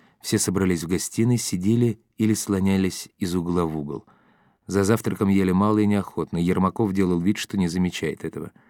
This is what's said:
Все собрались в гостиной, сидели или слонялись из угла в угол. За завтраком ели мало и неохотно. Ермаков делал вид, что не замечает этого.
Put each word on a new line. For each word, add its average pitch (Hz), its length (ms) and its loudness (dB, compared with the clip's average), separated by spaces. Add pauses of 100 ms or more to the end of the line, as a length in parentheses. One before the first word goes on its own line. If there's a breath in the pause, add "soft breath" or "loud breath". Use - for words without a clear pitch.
(220 soft breath)
Все - 160 -2
собрались 92 460 0
в 82 40 -8
гостиной, 113 500 0
сидели 110 600 0 (180)
или 110 160 2
слонялись 95 760 0 (100)
из 90 160 -4
угла 87 300 0
в 78 120 -2
угол. 71 300 -8 (600 soft breath)
За 98 180 0
завтраком 104 440 0
ели 95 220 4
мало 104 280 2
и 104 80 4
неохотно. 95 520 -2
Ермаков 92 540 2
делал 92 260 2
вид, 92 180 0
что - 220 -6
не 90 100 2
замечает 85 560 -2
этого. 78 280 -10 (180 soft breath)